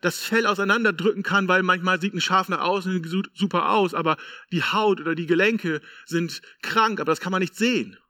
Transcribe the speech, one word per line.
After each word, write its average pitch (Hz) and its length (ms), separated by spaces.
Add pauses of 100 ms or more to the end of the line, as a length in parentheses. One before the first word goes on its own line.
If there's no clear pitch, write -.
das 175 180
Fell 226 260
auseinanderdrücken 196 760
kann, 190 240
weil 185 160
manchmal 180 380
sieht 196 120
ein 175 80
Schaf 185 280
nach 165 120
außen 185 420
su-, 175 200 (100)
super 175 360
aus, 196 240
aber 160 240 (340)
die 165 120
Haut 196 360
oder 160 160
die 165 120
Gelenke 175 540 (240)
sind 165 360 (200)
krank, 220 380
aber 156 120
das 156 80
kann 185 120
man 185 100
nicht 180 140
sehen. 214 420 (120)